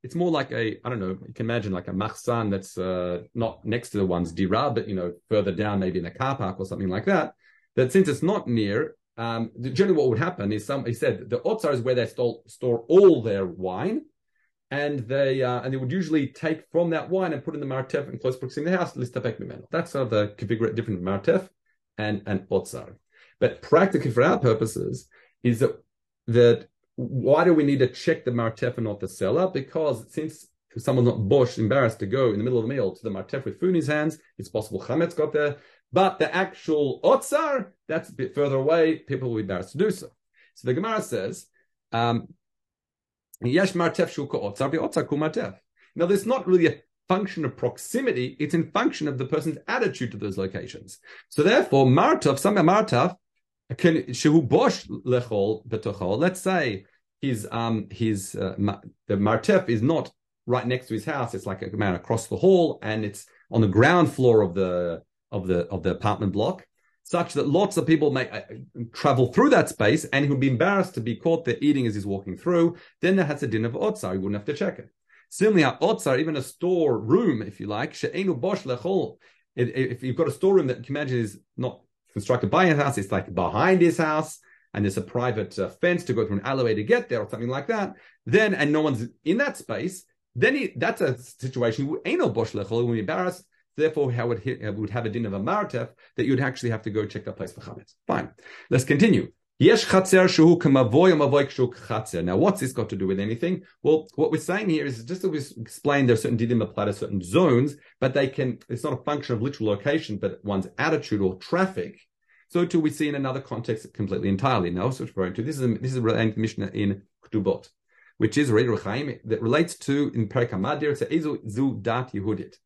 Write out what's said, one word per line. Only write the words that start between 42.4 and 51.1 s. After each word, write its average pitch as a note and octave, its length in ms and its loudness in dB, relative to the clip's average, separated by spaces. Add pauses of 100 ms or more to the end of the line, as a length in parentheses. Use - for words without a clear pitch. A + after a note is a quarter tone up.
"Yesh F3 320 2
martef E3+ 380 0
shu - 160 -8
ka'otzar, G#2 440 -4
bi'otzar D#3 380 -4
ku C#3+ 80 -2
martef." D#3 380 -4 (400)
Now, D#3+ 100 0
there's G3 220 0
not A#3+ 200 0
really F3+ 200 6
a - 160 0 (260)
function F#3 380 -2
of - 100 -6
proximity, C3+ 840 -4
it's D3+ 140 -4
in E3 200 0
function G#3 360 -2
of C3+ 80 -4
the B2+ 80 -4
person's D3+ 320 -4 (100)
attitude F#3 440 -2
to G#2 80 -12
those G2+ 180 -6
locations. - 600 -8 (320)